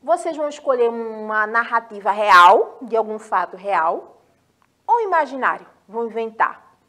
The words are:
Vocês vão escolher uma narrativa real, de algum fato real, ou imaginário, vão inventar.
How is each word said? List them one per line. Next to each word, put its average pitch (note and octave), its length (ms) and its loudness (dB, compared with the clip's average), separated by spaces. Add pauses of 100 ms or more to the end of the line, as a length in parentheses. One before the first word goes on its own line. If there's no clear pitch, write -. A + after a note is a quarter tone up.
Vocês E4 320 -2
vão D4 140 -4
escolher B3+ 400 0
uma A3 580 -4
narrativa A3+ 640 -4
real, G3+ 720 6
de A3+ 160 -8
algum G#3+ 200 -4
fato F#3+ 380 -4
real, F#3 640 -4 (640)
ou A#4 160 0
imaginário, C4+ 640 -4 (220)
vão A3+ 180 -8
inventar. A3+ 720 -6 (120)